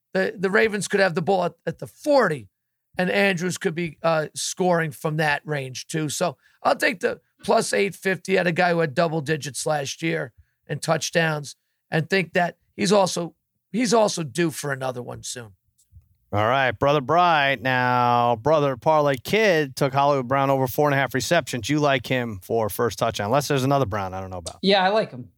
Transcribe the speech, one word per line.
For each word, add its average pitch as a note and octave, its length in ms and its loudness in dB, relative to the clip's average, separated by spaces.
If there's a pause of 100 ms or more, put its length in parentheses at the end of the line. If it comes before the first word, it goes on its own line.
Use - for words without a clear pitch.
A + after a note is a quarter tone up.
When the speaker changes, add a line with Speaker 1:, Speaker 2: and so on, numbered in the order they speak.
(120)
Speaker 1:
the, F#3+ 240 0
the F#3 140 -2
Ravens G#3 380 0
could G3+ 120 0
have F#3+ 140 4
the F3+ 80 -2
ball F3+ 220 0
at, E3+ 100 -4 (120)
at E3 120 -8
the C#3 80 -12
forty, F#3+ 600 0 (480)
and F#3 140 -2
Andrews F#3+ 480 0
could F3+ 160 -2
be, E3+ 280 -8
uh, D#3+ 320 0
scoring E3+ 560 0
from D3+ 280 -4
that D3 260 0
range C3+ 420 -8
too. D#3 220 -4
So D#3+ 280 -4 (260)
I'll C4 140 2
take C#4 240 -2
the - 200 -4 (240)
plus G#3 280 2
eight G3+ 220 0
fifty F#3+ 440 -2
at F3 80 0
a F3+ 60 2
guy F3+ 200 2
who E3+ 80 0
had D#3 140 -2
double E3 260 0
digits C#3+ 460 -6
last D3 360 -4
year D#3+ 300 -6 (340)
and D3+ 140 -8
touchdowns, D3+ 760 -2 (340)
and D#3+ 180 0
think E3+ 260 0
that F3 220 0 (200)
he's G3+ 160 0
also, F3+ 420 2 (380)
he's G#3+ 200 -2
also G#3+ 300 2
due D#3+ 280 -2
for C#3 220 -8
another C3 300 -6
one A#2+ 200 -14
soon. A2+ 300 -12 (800)
Speaker 2:
All G#2 140 2
right, B2+ 240 2
Brother C#3+ 300 2
Bry. D3+ 600 2
Now, B2 760 2
Brother C#3+ 400 2
Parlay D3 400 2
Kid D#3+ 580 0
took C3+ 180 0
Hollywood C#3 360 2
Brown C#3 200 2
over C3+ 200 2
four D3 180 0
and C#3+ 80 2
a - 20 2
half C3+ 160 0
receptions. C3 560 -2
You D3 120 0
like C#3 260 0
him A#2+ 360 -2
for A2+ 260 -2
first A#2 320 -2
touchdown, A2+ 260 -2
unless C3+ 220 0
there's C3+ 160 0
another C#3 220 2
Brown G2 280 -6
I F#2+ 60 -8
don't F#2+ 100 -12
know F#2 80 -10
about. - 240 -14
Speaker 3:
Yeah, G3 220 2
I F#3 60 2
like G#3+ 200 -2
him. B2+ 280 -16